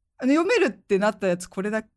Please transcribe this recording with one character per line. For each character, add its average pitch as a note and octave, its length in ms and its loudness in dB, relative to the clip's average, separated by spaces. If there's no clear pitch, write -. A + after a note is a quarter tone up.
あ B3+ 80 -4
の、 C4+ 80 4
読 E4 100 4
め A#4 120 2
る E4+ 100 2
っ A#3+ 40 0
て - 300 -2
な G#3 100 2
っ G#3+ 80 -6
た G3+ 80 -4
や F3+ 100 0
つ F3+ 120 -10
こ - 140 -8
れ G#3 80 -4
だ A3 80 -4
っ G#3+ 180 -12